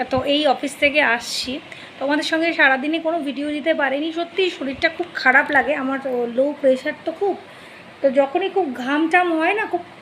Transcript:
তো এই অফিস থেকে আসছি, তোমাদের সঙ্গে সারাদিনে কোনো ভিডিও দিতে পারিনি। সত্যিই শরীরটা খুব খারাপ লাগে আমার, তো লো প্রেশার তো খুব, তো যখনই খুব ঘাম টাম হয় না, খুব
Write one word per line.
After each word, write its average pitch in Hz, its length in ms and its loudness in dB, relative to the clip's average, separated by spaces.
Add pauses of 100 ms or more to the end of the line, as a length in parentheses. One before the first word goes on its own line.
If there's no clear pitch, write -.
তো 262 140 0
এই 285 240 2
অফিস 269 320 0
থেকে 294 220 4
আসছি, 247 580 -2 (400)
তোমাদের 294 240 0
সঙ্গে 320 300 0
সারাদিনে 302 460 2
কোনো 320 200 -2
ভিডিও 285 300 -6
দিতে 302 240 0
পারিনি। 285 380 0
সত্যিই 339 380 -2
শরীরটা 285 400 -2
খুব 330 240 -6
খারাপ 269 380 4
লাগে 269 240 2
আমার, 269 280 -4
তো 247 320 -2
লো 277 260 2
প্রেশার 269 320 2 (120)
তো 320 60 -4
খুব, 381 260 -2 (640)
তো 277 100 4
যখনই 285 380 2
খুব 339 260 0
ঘাম 285 340 0
টাম 359 240 4
হয় 320 200 0
না, 415 120 -2
খুব 349 180 -4 (180)